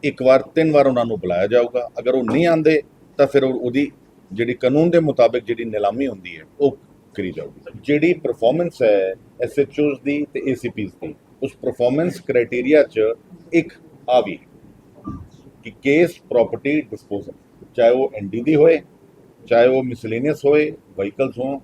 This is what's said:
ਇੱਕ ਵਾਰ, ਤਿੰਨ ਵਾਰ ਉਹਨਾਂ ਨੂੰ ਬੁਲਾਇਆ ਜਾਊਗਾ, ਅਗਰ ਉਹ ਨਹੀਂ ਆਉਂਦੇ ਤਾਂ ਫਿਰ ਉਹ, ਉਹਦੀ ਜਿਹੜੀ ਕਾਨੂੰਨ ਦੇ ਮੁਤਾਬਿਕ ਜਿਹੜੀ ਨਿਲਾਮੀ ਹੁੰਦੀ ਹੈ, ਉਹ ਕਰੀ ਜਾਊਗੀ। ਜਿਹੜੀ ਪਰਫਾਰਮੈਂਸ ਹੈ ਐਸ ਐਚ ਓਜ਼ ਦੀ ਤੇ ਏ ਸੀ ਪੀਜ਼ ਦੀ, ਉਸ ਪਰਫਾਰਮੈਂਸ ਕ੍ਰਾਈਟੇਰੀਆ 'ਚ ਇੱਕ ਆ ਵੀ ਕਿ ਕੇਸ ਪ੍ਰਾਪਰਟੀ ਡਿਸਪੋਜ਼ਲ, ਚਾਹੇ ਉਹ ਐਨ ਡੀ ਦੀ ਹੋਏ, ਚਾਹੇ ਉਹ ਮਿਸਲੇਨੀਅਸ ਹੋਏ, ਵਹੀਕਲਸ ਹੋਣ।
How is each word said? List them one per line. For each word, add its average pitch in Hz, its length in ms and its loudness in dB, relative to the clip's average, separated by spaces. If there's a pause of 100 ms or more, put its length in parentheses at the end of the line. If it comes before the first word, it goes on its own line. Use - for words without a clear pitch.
ਇੱਕ 135 200 -4
ਵਾਰ, 131 180 6
ਤਿੰਨ 160 300 0
ਵਾਰ 143 160 6
ਉਹਨਾਂ 123 180 0
ਨੂੰ 107 140 -6
ਬੁਲਾਇਆ 90 280 0
ਜਾਊਗਾ, 120 420 0 (100)
ਅਗਰ 123 140 0
ਉਹ 131 100 0
ਨਹੀਂ 131 240 0
ਆਉਂਦੇ 160 340 2 (360)
ਤਾਂ 139 100 4
ਫਿਰ 135 160 2
ਉਹ, 131 160 -2
ਉਹਦੀ 123 320 -2 (420)
ਜਿਹੜੀ 120 200 -4
ਕਾਨੂੰਨ 143 360 2
ਦੇ 170 100 4
ਮੁਤਾਬਿਕ 123 440 2
ਜਿਹੜੀ 117 220 -6
ਨਿਲਾਮੀ 107 420 -2
ਹੁੰਦੀ 92 300 -12
ਹੈ, 80 60 -20 (160)
ਉਹ 143 180 2 (360)
ਕਰੀ 92 180 -6
ਜਾਊਗੀ। 73 400 -16 (120)
ਜਿਹੜੀ 147 300 2
ਪਰਫਾਰਮੈਂਸ 151 720 -2
ਹੈ 98 300 2 (300)
ਐਸ 120 160 -4
ਐਚ 143 220 -2
ਓਜ਼ 139 220 -2
ਦੀ 143 300 -4
ਤੇ 135 140 -6
ਏ 131 80 -2
ਸੀ 123 140 -8
ਪੀਜ਼ 101 220 -10 (100)
ਦੀ, 78 140 -14 (280)
ਉਸ 139 80 -8 (100)
ਪਰਫਾਰਮੈਂਸ 127 580 -2
ਕ੍ਰਾਈਟੇਰੀਆ 123 640 2
'ਚ 110 160 -4 (540)
ਇੱਕ 170 200 0 (360)
ਆ 226 120 4
ਵੀ 196 180 -8 (1200)
ਕਿ 113 80 -16 (100)
ਕੇਸ 160 380 2 (100)
ਪ੍ਰਾਪਰਟੀ 139 520 -2
ਡਿਸਪੋਜ਼ਲ, 104 520 -12 (420)
ਚਾਹੇ 117 140 4
ਉਹ 131 260 0
ਐਨ 101 140 -10
ਡੀ 113 120 -6
ਦੀ 151 140 0
ਹੋਏ, 151 260 4 (680)
ਚਾਹੇ 117 200 4
ਉਹ 131 160 2
ਮਿਸਲੇਨੀਅਸ 123 640 -6
ਹੋਏ, 151 260 2 (260)
ਵਹੀਕਲਸ 110 420 -6
ਹੋਣ। 135 240 -6